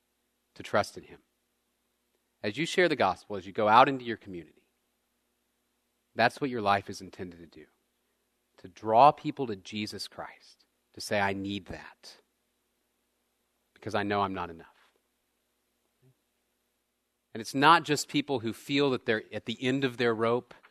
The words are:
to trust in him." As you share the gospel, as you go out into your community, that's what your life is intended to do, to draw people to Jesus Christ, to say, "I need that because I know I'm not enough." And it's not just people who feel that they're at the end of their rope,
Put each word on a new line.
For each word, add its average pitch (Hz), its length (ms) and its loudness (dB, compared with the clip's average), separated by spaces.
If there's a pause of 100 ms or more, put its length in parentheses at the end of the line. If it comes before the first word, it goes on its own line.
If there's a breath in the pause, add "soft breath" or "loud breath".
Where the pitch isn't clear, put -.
(540)
to 104 100 -18
trust - 340 -2
in 80 60 -16
him." - 180 -20 (1200)
As 107 160 -6
you 156 80 -2
share 180 220 2
the 151 80 -2
gospel, 101 400 -2
as 95 100 -10
you 98 60 -14
go 107 160 0
out 123 220 8
into 127 160 -4
your 113 120 -6
community, - 460 -16 (1500)
that's 117 240 2
what 143 100 -4
your 123 120 -6
life 101 280 2
is 98 120 -14
intended 90 380 -14
to 82 80 -20
do, 73 200 -20 (880)
to - 120 -20
draw 113 420 6
people 143 360 -6
to 107 80 -8
Jesus 104 520 -10
Christ, - 580 -18 (280)
to 98 80 -18
say, 107 180 -2
"I 98 140 0
need 98 320 -8
that - 560 -18 (1500)
because 101 220 -8
I 104 80 0
know 101 180 0
I'm 95 120 0
not 90 160 -8
enough." 82 180 -20 (2750)
And 113 80 -10
it's - 120 -12
not 151 300 6
just 147 240 -2
people 139 320 -2
who 110 120 -6
feel 139 380 -2
that 123 160 -2
they're 107 260 0
at 107 140 -10
the 117 160 -8
end 131 220 0
of 123 140 -2
their 120 180 0
rope, 117 400 -2 (160)